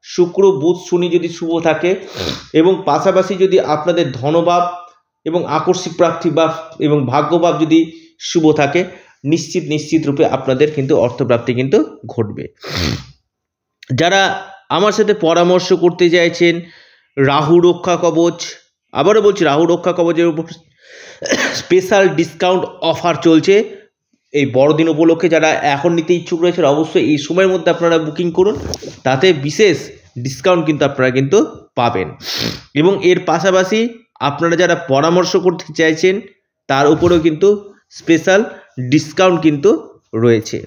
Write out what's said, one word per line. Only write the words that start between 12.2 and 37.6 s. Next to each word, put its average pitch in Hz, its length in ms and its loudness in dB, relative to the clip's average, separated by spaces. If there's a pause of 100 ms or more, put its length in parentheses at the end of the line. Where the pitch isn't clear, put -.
যারা 170 320 0 (480)
আমার 196 240 0
সাথে 208 200 0
পরামর্শ 175 600 2
করতে 170 360 2
চাইছেন, 170 440 2 (640)
রাহু 143 420 2
রক্ষা 175 380 2
কবচ, 170 400 0 (560)
আবারও 202 280 4
বলছি, 196 220 2
রাহু 147 220 2
রক্ষা 175 280 0
কবচের 170 340 0
উপর 165 160 -4 (1120)
স্পেশাল 185 500 0 (120)
ডিসকাউন্ট 180 480 -2 (180)
অফার 165 400 -2
চলছে 160 340 4 (760)
এই 143 200 0
বড়দিন 151 360 2
উপলক্ষে। 165 400 2
যারা 156 200 2 (140)
এখন 143 300 0
নিতে 170 200 0
ইচ্ছুক 170 280 -4
রয়েছেন, 175 240 0
অবশ্যই 151 440 2
এই 151 80 2
সময়ের 185 360 0
মধ্যে 175 180 0
আপনারা 170 280 2
বুকিং 156 320 -4
করুন, 185 240 2 (480)
তাতে 135 300 2
বিশেষ 151 440 0 (400)
ডিসকাউন্ট 165 480 -2
কিন্তু 151 200 0
আপনারা 131 260 0
কিন্তু 135 260 2 (380)
পাবেন। 104 320 -2 (680)
এবং 165 180 2 (100)
এর 175 220 2
পাশাপাশি 185 540 0 (400)
আপনারা 151 360 -2
যারা 170 200 2 (120)
পরামর্শ 165 500 2
করতে 175 280 -2 (120)
চাইছেন, 160 380 2 (540)
তার 139 180 2
উপরেও 170 320 4
কিন্তু 160 280 0 (420)